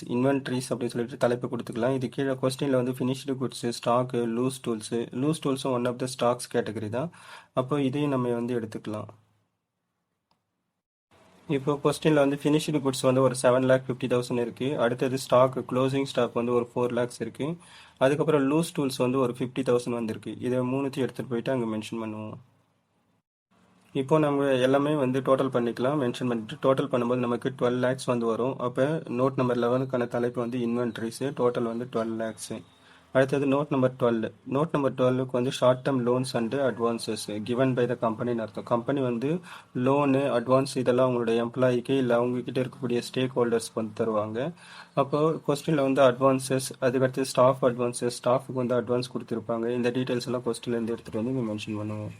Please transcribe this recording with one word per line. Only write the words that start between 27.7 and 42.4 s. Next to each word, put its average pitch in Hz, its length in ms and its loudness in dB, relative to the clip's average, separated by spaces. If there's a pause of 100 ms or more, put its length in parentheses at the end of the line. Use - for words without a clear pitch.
லேக்ஸ் 131 260 -2
வந்து 120 200 0
வரும். 117 320 0
அப்ப 123 240 -2 (280)
நோட் 131 280 0
நம்பர் 123 200 2
லெவனுக்கான 123 480 0
தலைப்பு 123 320 -2
வந்து 120 200 -4
இன்வென்ட்ரீஸ். 117 640 -4 (100)
டோட்டல் 123 360 0
வந்து 117 180 -6
ட்வெல்வ் 113 320 -4
லேக்ஸ். 110 320 -8 (640)
அடுத்தது 135 320 2
நோட் 143 240 0
நம்பர் 131 240 2
டுவெல். 117 240 2 (300)
நோட் 143 240 0
நம்பர் 139 200 0
டுவெல்லுக்கு 127 400 0
வந்து 127 180 0
ஷார்ட் 127 300 2
டெர்ம் 135 200 0
லோன்ஸ் 127 320 0
and 117 260 -2
advances 117 600 -2 (200)
given 123 300 2
by 123 140 2
the 120 120 -2
company-ன்னு 117 460 -2
அர்த்தம். 104 240 -10
கம்பெனி 123 340 0
வந்து 123 280 -2 (500)
லோனு, 135 420 4 (100)
அட்வான்ஸ் 127 460 2
இதெல்லாம் 127 300 4
அவங்களோட 120 320 0
எம்ப்ளாயிக்கு 123 580 0
இல்ல 123 180 2
அவங்க 123 280 0